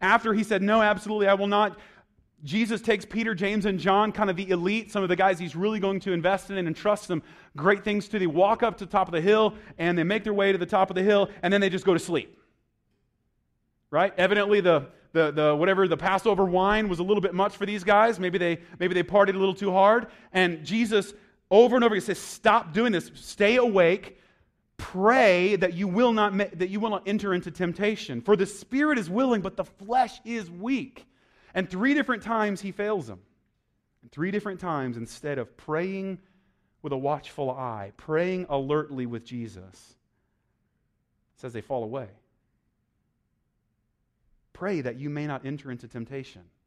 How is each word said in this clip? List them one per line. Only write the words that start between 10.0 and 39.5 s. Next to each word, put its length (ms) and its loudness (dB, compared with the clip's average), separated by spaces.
make 200 -2
their 100 -4
way 180 2
to 60 2
the 80 -4
top 260 2
of 40 -6
the 60 0
hill, 280 4
and 100 0
then 80 4
they 100 2
just 160 -4
go 80 6
to 60 2
sleep. 400 -4
Right? 280 0
Evidently, 440 2
the, 280 2
the, 180 2
the, 240 2
whatever, 320 2
the 100 0
Passover 480 0
wine 420 2
was 120 -4
a 40 -4
little 180 0
bit 120 -2
much 240 0
for 80 -6
these 180 -6
guys. 360 4
Maybe 180 -2
they, 220 -2
maybe 160 -2
they 100 2
partied 300 4
a 60 -4
little 160 0
too 160 -4
hard. 360 4
And 320 0
Jesus, 500 -2
over 260 8
and 80 4
over 120 4
again, 100 -4
says, 140 -6
"Stop 540 0
doing 180 2
this. 240 -2
Stay 400 0
awake. 640 2
Pray 800 4
that 180 0
you 140 -4
will 240 2
not 240 2
ma-, 180 0
that 160 -4
you 100 -6
will 120 -4
not 160 -6
enter 260 -2
into 160 -4
temptation. 720 -4
For 140 2
the 100 2
spirit 540 -2
is 100 -6
willing, 320 0
but 160 -8
the 80 -4
flesh 600 -2
is 260 -8
weak." 560 -6
And 160 -4
three 240 0
different 280 -2
times 380 -2
he 140 -10
fails 340 -4
them. 140 -14
And 100 -20
three 180 -4
different 300 -6
times, 380 -6
instead 400 -10
of 180 -8
praying 640 -6
with 100 -8
a 60 -2
watchful 520 -4
eye, 460 -8
praying 540 -4
alertly 560 -4
with 180 -8
Jesus, 720 -14